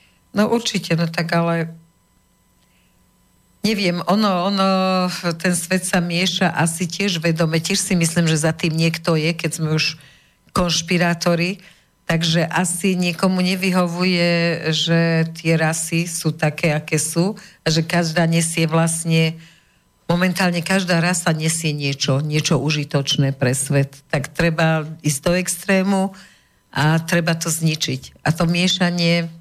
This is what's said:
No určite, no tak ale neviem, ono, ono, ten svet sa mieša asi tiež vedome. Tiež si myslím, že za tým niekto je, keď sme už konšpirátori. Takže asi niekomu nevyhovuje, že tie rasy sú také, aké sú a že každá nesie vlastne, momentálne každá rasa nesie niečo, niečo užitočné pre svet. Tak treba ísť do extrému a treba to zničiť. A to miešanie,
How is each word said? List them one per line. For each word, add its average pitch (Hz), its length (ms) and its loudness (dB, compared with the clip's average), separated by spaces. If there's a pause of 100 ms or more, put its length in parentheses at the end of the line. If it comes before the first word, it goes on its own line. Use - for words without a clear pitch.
(300)
No 208 220 0
určite, 226 420 -2
no 165 160 0
tak 170 240 -4
ale 170 400 0 (1900)
neviem, 190 400 0
ono, 196 460 2
ono, 190 180 2 (720)
ten 180 160 0
svet 185 320 -2
sa 180 140 0
mieša 175 500 0
asi 165 320 0
tiež 190 320 -2
vedome. 165 400 0
Tiež 180 240 -2
si 190 160 0
myslím, 165 320 0
že 160 80 2
za 160 160 0
tým 160 240 -2
niekto 165 400 0
je, 160 160 0
keď 160 240 -4
sme 156 160 -2
už - 240 0 (560)
konšpirátori. 170 1040 0 (500)
Takže 165 400 2
asi 185 460 0
niekomu 180 480 0
nevyhovuje, 180 1300 0
že 165 640 2
tie 165 260 0
rasy 165 480 0
sú 160 240 -2
také, 156 400 -2
aké 151 300 -2
sú 185 340 0 (300)
a - 20 -2
že 160 160 2
každá 170 400 0
nesie 165 400 2
vlastne, 165 720 2 (720)
momentálne 175 560 0
každá 180 400 0
rasa 175 320 0
nesie 160 400 -2
niečo, 139 480 0
niečo 151 400 0
užitočné 139 720 0
pre 127 160 0
svet. 139 560 -2
Tak 143 240 -4
treba 160 560 0 (160)
ísť 147 160 -2
do 175 160 0
extrému 190 800 0 (560)
a 151 320 2
treba 165 320 0
to 165 160 -6
zničiť. 156 720 -4
A 151 80 2
to 165 160 0
miešanie, 175 800 2 (140)